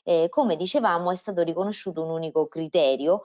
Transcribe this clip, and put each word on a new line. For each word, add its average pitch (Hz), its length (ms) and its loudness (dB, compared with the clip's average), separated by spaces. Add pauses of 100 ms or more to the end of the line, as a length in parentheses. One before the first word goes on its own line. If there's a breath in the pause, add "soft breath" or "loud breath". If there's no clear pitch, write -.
eh, 170 260 2
come 208 280 0
dicevamo, 180 560 0
è - 20 -2
stato 180 280 -4
riconosciuto 170 600 -4
un 160 80 -4
unico 160 380 -2
criterio 156 760 2